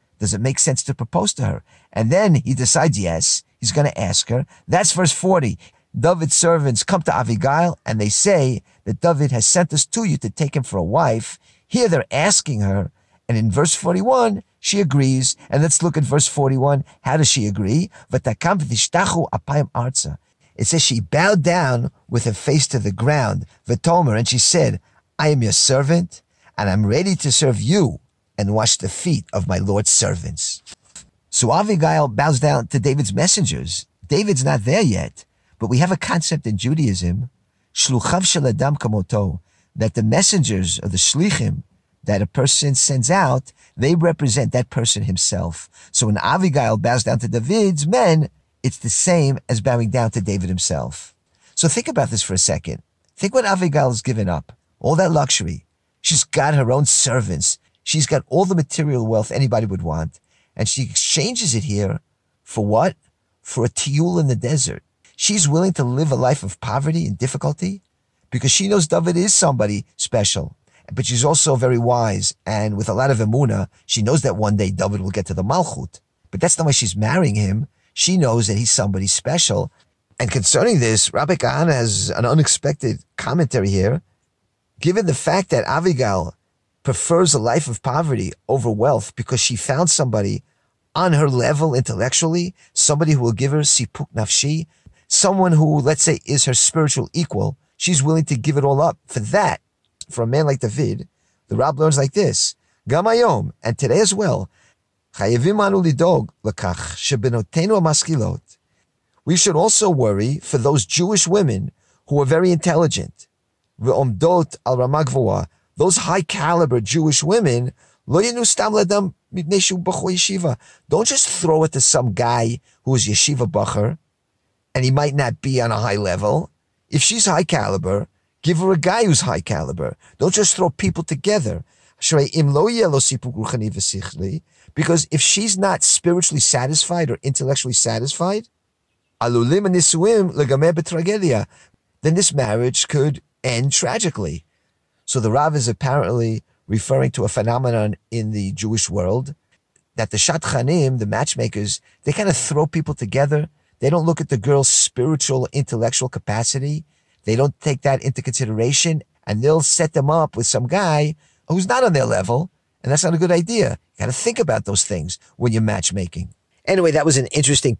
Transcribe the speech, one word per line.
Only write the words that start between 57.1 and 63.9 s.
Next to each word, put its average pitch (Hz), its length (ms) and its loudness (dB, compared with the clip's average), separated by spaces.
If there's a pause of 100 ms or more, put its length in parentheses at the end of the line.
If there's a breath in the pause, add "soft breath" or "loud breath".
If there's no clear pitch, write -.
She's 151 220 -2
got 131 200 0
all 175 180 2
the 185 120 0
material 143 500 -2
wealth 110 240 0
anybody 113 360 0
would 95 160 -4
want. 78 360 -6 (380)
And - 120 -2
she - 140 -2
exchanges 214 720 -2
it 107 100 -2
here 101 360 -2 (420)
for - 240 -6
what? 120 300 2 (440)
For - 240 -4
a 117 40 2
tiyul 165 520 -2